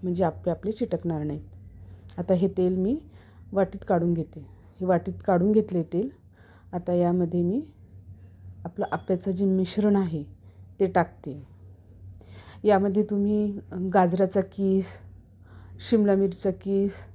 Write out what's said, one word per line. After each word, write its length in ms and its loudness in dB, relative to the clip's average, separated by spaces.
म्हणजे 220 0
आप्पे 260 -2
आपले 220 -4
चिटकणार 500 -4
नाहीत. 180 -4
आता 160 2
हे 140 2
तेल 280 0
मी 220 0
वाटीत 360 0
काढून 260 2
घेते. 260 -6
हे 60 -4
वाटीत 260 0
काढून 260 4
घेतले 300 2
तेल. 280 -2
आता 200 -4
यामध्ये 500 2
मी 240 0
आपलं 280 -6
आप्याचं 380 -2
जे 140 -2
मिश्रण 520 2
आहे 280 -2
ते 60 4
टाकते. 600 -2
यामध्ये 460 4
तुम्ही 480 0
गाजराचा 460 4
किस, 460 0
शिमला 240 4
मिरचीचा 360 0
किस 420 0